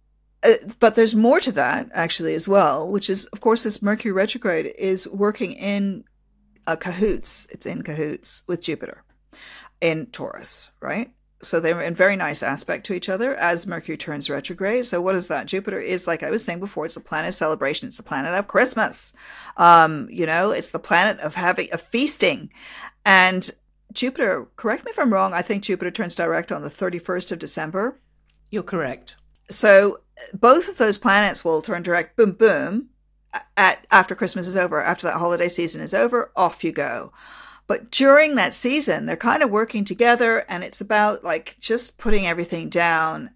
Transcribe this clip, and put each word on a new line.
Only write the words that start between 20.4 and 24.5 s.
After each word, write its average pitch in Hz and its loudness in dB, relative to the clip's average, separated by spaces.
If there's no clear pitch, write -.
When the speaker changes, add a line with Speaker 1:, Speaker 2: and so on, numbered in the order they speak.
Speaker 1:
it's - -2
the 160 -6
planet 190 0
of 151 -8
having, 180 -2
of 165 -6
feasting. 208 0
And 185 4
Jupiter, 220 -2